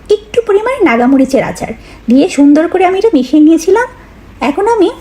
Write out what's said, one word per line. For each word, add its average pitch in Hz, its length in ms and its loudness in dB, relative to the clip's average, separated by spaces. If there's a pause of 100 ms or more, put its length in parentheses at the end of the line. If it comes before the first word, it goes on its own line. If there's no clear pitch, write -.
একটু - 380 -2
পরিমাণে 427 380 -2
নাগামরিচের 254 580 0
আচার - 300 -10 (360)
দিয়ে 277 200 2
সুন্দর 294 380 2
করে 370 180 0
আমি 381 140 0
এটা 440 140 2
মিশিয়ে 285 300 2
নিয়েছিলাম। 381 440 2 (540)
এখন 285 260 -2
আমি 453 340 0